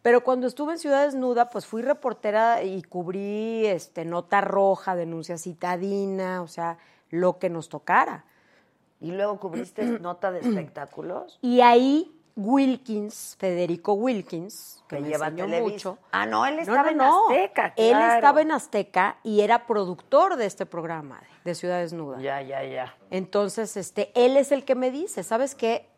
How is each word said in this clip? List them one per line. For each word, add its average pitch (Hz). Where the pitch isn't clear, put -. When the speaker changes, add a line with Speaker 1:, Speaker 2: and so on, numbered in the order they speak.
Speaker 1:
Pero 240
cuando 254
estuve 294
en 330
Ciudad 285
Desnuda, 247
pues 208
fui 226
reportera 233
y 190
cubrí, 202
este, 170
nota 175
roja, 196
denuncia 165
citadina, 185
o 165
sea, 170
lo 180
que 185
nos 165
tocara. 226
Speaker 2:
¿Y 160
luego 202
cubriste 214
Speaker 1:
<clears throat> 233
Speaker 2:
nota 175
de 180
espectáculos? 170
Speaker 1:
Y 247
ahí 262
Wilkins, 220
Federico 175
Wilkins, 202
que 156
Speaker 2:
Que 143
Speaker 1:
me 147
Speaker 2:
lleva 151
Speaker 1:
enseñó 170
Speaker 2:
Televisa. 196
Speaker 1:
mucho. -
Speaker 2:
Ah, 202
no, 220
él 285
Speaker 1:
No, 320
Speaker 2:
estaba 254
Speaker 1:
no, 311
Speaker 2:
en 302
Speaker 1:
no. 330
Speaker 2:
Azteca, 254
Speaker 1:
Él 226
Speaker 2:
claro. 233
Speaker 1:
estaba 277
en 311
Azteca 202
y 208
era 233
productor 240
de 233
este 185
programa 160
de, 175
de 170
Ciudad 180
Desnuda. 160
Speaker 2:
Ya, 139
ya, 135
ya. 131
Speaker 1:
Entonces, 202
este, -
él 254
es 269
el 269
que 262
me 254
dice, 277
"¿Sabes 262
qué? 233